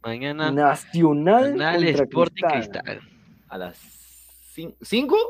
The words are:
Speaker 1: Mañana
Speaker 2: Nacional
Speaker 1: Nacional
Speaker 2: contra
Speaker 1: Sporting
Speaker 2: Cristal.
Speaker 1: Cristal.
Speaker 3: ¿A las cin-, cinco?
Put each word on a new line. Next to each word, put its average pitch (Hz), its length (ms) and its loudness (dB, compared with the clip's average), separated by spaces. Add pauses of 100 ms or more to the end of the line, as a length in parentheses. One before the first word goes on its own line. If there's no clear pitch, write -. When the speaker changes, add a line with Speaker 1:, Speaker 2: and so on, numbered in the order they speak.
Speaker 1:
Mañana 143 500 -6
Speaker 2:
Nacional 160 1040 2
Speaker 1:
Nacional 170 300 0
Speaker 2:
contra 143 180 2
Speaker 1:
Sporting 170 460 0
Speaker 2:
Cristal. 107 340 -4
Speaker 1:
Cristal. - 160 -10 (480)
Speaker 3:
¿A 92 100 -14
las 90 200 -12 (760)
cin-, 165 280 -14
cinco? 277 340 0 (140)